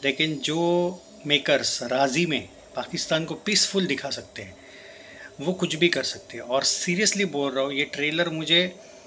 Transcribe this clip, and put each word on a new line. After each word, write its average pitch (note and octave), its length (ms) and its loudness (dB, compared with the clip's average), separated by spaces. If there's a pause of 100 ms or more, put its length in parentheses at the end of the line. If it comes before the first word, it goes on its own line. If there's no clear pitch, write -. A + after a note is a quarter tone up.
लेकिन D#3 300 0
जो F3 640 0 (260)
makers C#3+ 560 2
राज़ी C3 420 2
में B2+ 240 -2 (260)
पाकिस्तान D#3+ 500 -2
को D#3+ 100 -8
peaceful G3 500 0
दिखा C#3 240 -2
सकते - 320 -10
हैं, F#2+ 160 -16 (840)
वो D#3+ 140 -2
कुछ E3+ 220 -2
भी E3+ 140 4
कर C#3+ 140 2
सकते - 340 -8
हैं। A#2 60 -10
और B2+ 200 0
seriously G3 680 0
बोल C#3+ 200 0
रहा C3+ 120 0
हूँ, C#3+ 100 -2
ये C#3+ 100 0
trailer D3+ 460 0
मुझे, D#3+ 460 2 (320)